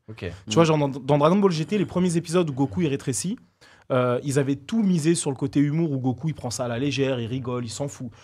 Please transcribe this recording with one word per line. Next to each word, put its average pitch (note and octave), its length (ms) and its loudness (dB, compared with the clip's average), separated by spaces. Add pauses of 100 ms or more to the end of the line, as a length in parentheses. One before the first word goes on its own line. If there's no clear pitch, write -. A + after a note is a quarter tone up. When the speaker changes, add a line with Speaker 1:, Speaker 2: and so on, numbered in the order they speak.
Speaker 1:
Ok. A2 120 -16
Speaker 2:
Tu G2 60 -8
Speaker 3:
Mm. F2 280 -10
Speaker 2:
vois, E3 100 6
genre D#3 140 4
dans, C#3+ 100 2
dans C#3 300 0
Dragon D#3+ 180 6
Ball G3 140 4
G D#3+ 140 0
T, G#3 140 -2
les F3 80 0
premiers F3+ 300 0
épisodes E3+ 320 0
où C#3+ 40 -4
Goku C3+ 300 -2
il D#3 60 0
rétrécit, C#3 480 -4 (560)
euh, B2 320 2
ils C#3 140 0
avaient C#3 180 2
tout A3+ 260 -2
misé E3+ 320 4
sur D#3 160 -2
le B2+ 60 -4
côté C#3 240 0
humour D3+ 320 2
où C3+ 60 -2
Goku B2+ 300 -2
il D3+ 60 -2
prend B2 160 -8
ça B2+ 140 -4
à A#2+ 40 -2
la A#2 100 -2
légère, C3 420 0
il A#2 60 -4
rigole, B2 380 -4
il A#2 60 -8
s'en C#3+ 180 -6
fout. A#2+ 220 -12 (140)